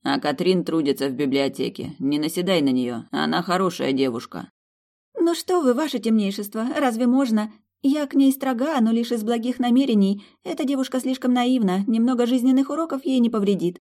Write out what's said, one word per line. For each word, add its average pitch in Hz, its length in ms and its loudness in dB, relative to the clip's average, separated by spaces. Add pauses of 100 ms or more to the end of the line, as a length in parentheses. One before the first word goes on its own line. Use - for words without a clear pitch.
"А 139 160 -4
Катрин 175 440 0
трудится 143 440 -2
в 135 60 -4
библиотеке, 135 840 -2
не 147 200 -2
наседай 175 420 0
на 139 80 2
нее, 123 420 -2
она 156 300 -2
хорошая 175 520 -2
девушка". 123 560 -4 (720)
"Ну 339 160 2
что 359 260 -2
вы, 254 120 4
ваше 269 260 -2
темнейшество, 220 760 -2
разве 247 320 0
можно? 226 440 0 (320)
Я 285 240 0
к - 60 -12
ней 269 180 6
строга, 269 500 -2
но 220 100 4
лишь 233 200 0
из 226 120 -2
благих 240 360 -2
намерений. 233 640 2 (200)
Эта 311 220 -4
девушка 262 340 -2
слишком 254 340 -2
наивна, 240 540 2
немного 240 380 2
жизненных 262 440 2
уроков 294 360 -4
ей 262 140 2
не 233 100 4
повредит. 196 540 0